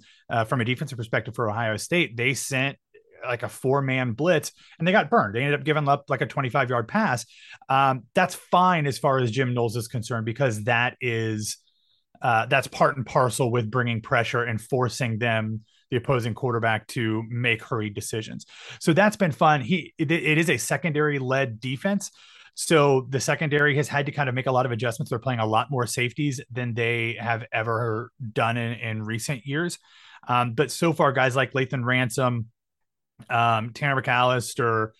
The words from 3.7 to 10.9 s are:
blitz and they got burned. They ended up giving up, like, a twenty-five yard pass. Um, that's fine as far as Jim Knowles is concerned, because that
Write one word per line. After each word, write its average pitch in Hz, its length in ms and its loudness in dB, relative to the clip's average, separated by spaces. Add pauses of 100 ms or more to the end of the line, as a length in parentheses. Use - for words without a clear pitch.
blitz 151 400 0 (240)
and 165 100 -4
they 185 60 4
got 190 160 2
burned. 110 260 2
They 120 60 0
ended 143 180 0
up 131 60 -12
giving 147 240 2
up, 139 180 2
like, 139 140 -2
a 139 40 0
twenty-five 131 440 0
yard 120 180 0
pass. 175 380 0 (420)
Um, 135 360 4 (120)
that's 180 200 2
fine 180 520 2
as 127 100 -2
far 135 220 2
as 123 120 0
Jim 123 220 0
Knowles 117 220 0
is 113 140 -6
concerned, 113 360 -6
because 113 380 0
that 120 380 2